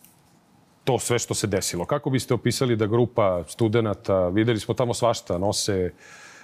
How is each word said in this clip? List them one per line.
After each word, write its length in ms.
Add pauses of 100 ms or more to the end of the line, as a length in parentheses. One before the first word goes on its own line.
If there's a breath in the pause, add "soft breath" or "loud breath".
(840)
to 160
sve 200
što 140
se 140
desilo? 380
Kako 240
biste 240
opisali 420
da 120
grupa 600
studenata, 800
videli 320
smo 140
tamo 200
svašta, 440
nose 560 (500 loud breath)